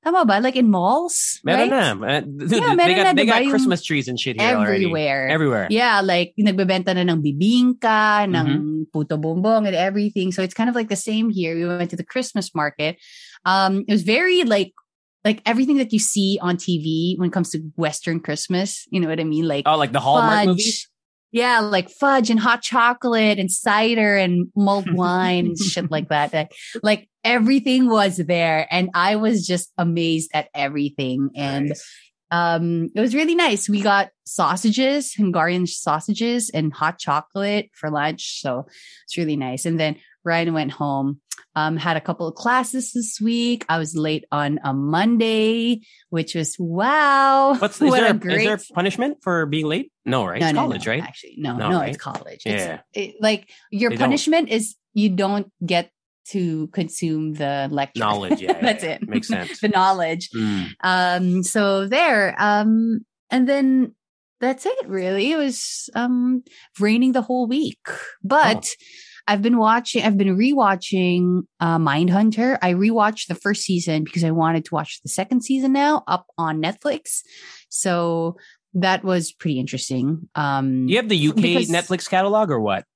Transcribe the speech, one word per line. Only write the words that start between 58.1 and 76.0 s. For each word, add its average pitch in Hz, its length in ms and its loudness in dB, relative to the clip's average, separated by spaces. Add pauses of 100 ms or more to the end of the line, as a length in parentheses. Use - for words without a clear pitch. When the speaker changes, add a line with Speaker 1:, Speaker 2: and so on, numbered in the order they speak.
Speaker 2:
yeah, - 120 -2
Speaker 1:
<laughs> - 80 -4
That's 220 220 -2
Speaker 2:
yeah, 160 180 -8
Speaker 1:
it. 220 80 -10
Speaker 2:
makes - 180 -4
sense. 220 340 -6
Speaker 1:
The 214 80 0
knowledge. 185 640 0
Speaker 2:
Mm. 104 320 -2 (160)
Speaker 1:
Um, 180 600 0
so 196 440 0
there, 240 500 2
um, 220 680 0 (260)
and 254 180 2
then 262 460 2 (440)
that's 262 260 -4
it, 508 120 -2 (100)
really. 196 440 -2
It 330 60 0
was, - 580 -6
um, 247 480 0 (360)
raining 233 340 2
the 254 100 2
whole 254 240 -2
week. 277 320 -4 (440)
But 247 560 2
Speaker 2:
Oh. - 60 -20 (420)
Speaker 1:
I've 208 160 2
been 233 160 4
watching, 226 440 2
I've 208 140 2
been 190 200 4
rewatching, 185 1080 2 (160)
uh, 165 180 2
Mindhunter. 196 840 2
I 180 100 2
rewatched 214 540 0
the 175 80 -6
first 202 260 -2
season 165 420 -2
because 170 200 -4
I 160 80 2
wanted 165 340 0
to - 80 -8
watch 156 300 -6
the 143 60 -12
second 226 320 -2
season 269 320 0
now 285 340 2